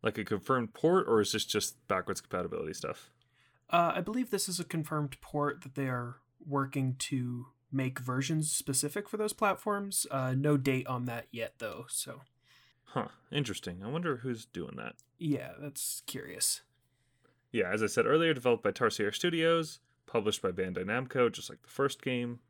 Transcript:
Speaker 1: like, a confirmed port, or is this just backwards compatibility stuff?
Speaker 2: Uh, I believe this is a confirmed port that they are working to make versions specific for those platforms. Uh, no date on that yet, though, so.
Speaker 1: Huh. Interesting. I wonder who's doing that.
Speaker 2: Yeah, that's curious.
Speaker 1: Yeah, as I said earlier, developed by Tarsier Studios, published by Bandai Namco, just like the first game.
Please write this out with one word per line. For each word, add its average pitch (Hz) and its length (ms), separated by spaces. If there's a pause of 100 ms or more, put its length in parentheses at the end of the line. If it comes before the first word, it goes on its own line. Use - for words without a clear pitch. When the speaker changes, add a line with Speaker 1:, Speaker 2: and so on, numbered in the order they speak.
Speaker 1:
like, 113 160
a 104 60
confirmed 113 500
port, 175 320
or 113 140
is 101 100
this 107 140
just - 320 (100)
backwards 92 340
compatibility 80 540
stuff? - 380 (580)
Speaker 2:
Uh, 170 240
I 180 60
believe 226 300
this 196 180
is 175 100
a 175 60
confirmed 151 560
port 147 420
that 131 140
they 135 100
are 123 300 (280)
working 135 540
to 123 480 (240)
make 131 300
versions 135 500
specific 147 580
for - 80
those 214 160
platforms. 202 800
Uh, 131 260
no 147 200
date 131 320
on 123 160
that 117 260
yet, 117 280
though, 113 300
so. - 340 (640)
Speaker 1:
Huh. - 200 (240)
Interesting. 104 540
I 110 40
wonder 156 280
who's 117 280
doing - 340
that. 57 180 (200)
Speaker 2:
Yeah, 147 440
that's - 480
curious. - 540 (880)
Speaker 1:
Yeah, 110 180
as 107 100
I 107 60
said 117 200
earlier, 160 280
developed 120 300
by 101 80
Tarsier 104 420
Studios, 165 640 (260)
published 107 380
by 95 80
Bandai 92 340
Namco, 123 460
just - 180
like - 140
the - 60
first - 340
game. 120 480